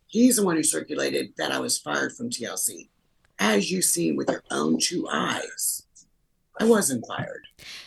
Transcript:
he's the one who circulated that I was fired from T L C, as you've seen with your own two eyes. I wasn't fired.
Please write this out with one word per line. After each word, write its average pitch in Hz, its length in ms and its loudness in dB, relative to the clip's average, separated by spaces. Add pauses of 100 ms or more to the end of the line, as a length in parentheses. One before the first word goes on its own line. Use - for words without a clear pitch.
he's 240 300 6
the 208 100 4
one 170 100 2
who 156 80 2
circulated - 760 -2
that 73 140 -2
I 65 80 -2
was 69 200 -2
fired - 340 -4
from 120 160 -10
T 120 160 -8
L 95 120 -8
C, - 320 -6 (500)
as 196 320 2
you've 180 140 0
seen 165 300 2
with - 140 -2
your - 220 -4
own 80 280 2
two - 320 -2
eyes. - 760 -4 (720)
I 214 60 2
wasn't 196 420 4
fired. - 400 -8 (400)